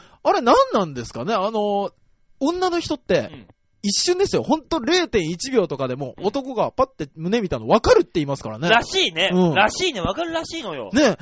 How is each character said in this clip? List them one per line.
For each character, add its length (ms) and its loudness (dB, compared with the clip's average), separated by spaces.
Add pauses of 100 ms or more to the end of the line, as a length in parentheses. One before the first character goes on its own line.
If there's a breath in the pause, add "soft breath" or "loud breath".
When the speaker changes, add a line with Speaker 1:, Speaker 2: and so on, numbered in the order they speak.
(220 loud breath)
Speaker 1:
あ 100 2
れ 100 2
何 120 6 (200)
な 100 4
ん 80 -8
で 140 -8
す 80 -16
か 100 -6
ね？ 80 -2
あ 180 0
の、 420 -2 (480)
女 280 0
の 100 0
人 180 -4
っ 20 -14
て、 340 0
Speaker 2:
う 40 -18
ん。 100 -20 (400)
Speaker 1:
一 60 -2
瞬 260 0
で 80 2
す 100 -2
よ。 60 0
ほ 160 0
ん 40 -8
と 180 -2
零 280 0
点 200 0
一 220 -8
秒 160 2
と 120 -8
か 100 -2
で 80 -4
も、 220 -10
Speaker 2:
う 40 -12
ん。 40 -2
Speaker 1:
男 280 -4
が 180 -2
パ 120 0
ッ 40 -4
て 280 -10
胸 240 -2
見 80 -4
た 100 -4
の 80 -10
分 140 4
か 140 4
る 80 6
っ 20 2
て 100 -12
言 100 0
い 20 -6
ま 100 -4
す 60 -14
か 80 -8
ら 80 -10
ね。 100 -2
Speaker 2:
ら 140 6
し 260 0
い 40 -4
ね。 200 0
Speaker 1:
う 200 4
ん。 20 0
Speaker 2:
ら 160 4
し 180 -2
い 60 -4
ね。 80 -6
分 100 -2
か 120 -4
る 80 -8
ら 120 -4
し 140 -10
い 40 -10
の 120 -8
よ。 180 -10
Speaker 1:
ね。 300 4